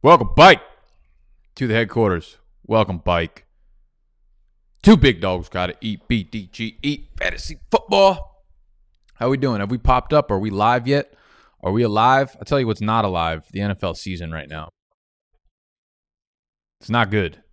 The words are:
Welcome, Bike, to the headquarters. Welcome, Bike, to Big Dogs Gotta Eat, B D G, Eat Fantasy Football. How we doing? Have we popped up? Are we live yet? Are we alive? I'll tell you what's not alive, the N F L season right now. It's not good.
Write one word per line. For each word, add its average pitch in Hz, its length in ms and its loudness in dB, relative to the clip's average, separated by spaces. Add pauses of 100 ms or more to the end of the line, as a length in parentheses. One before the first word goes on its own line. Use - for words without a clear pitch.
Welcome, 160 320 6
Bike, 170 280 8 (920)
to 127 120 -6
the 110 60 -2
headquarters. 107 640 -2 (280)
Welcome, 104 340 -2
Bike, 85 460 -4 (1400)
to 208 120 10
Big 123 240 2
Dogs 92 300 -4
Gotta 90 320 -4
Eat, 107 260 -10
B 113 160 -2
D 98 260 -14
G, - 320 -12
Eat 143 360 -8
Fantasy - 420 -10 (100)
Football. 196 760 0 (680)
How 120 120 -4
we 139 80 0
doing? 127 240 -4
Have 101 120 -6
we 123 60 -4
popped 127 360 0
up? 147 180 0
Are 95 80 -2
we 107 120 -6
live 117 360 0
yet? 139 260 -2 (480)
Are 92 120 -4
we 117 100 0
alive? 120 560 0
I'll 104 60 -16
tell 139 160 -2
you 120 60 -2
what's 110 120 -4
not 110 240 -2
alive, 82 480 -4
the 95 80 -10
N 101 120 -4
F 95 120 -8
L 87 100 -6
season 85 380 -12
right 78 160 -12
now. 78 220 -14 (2000)
It's - 100 -20
not 117 220 -2
good. 98 420 -4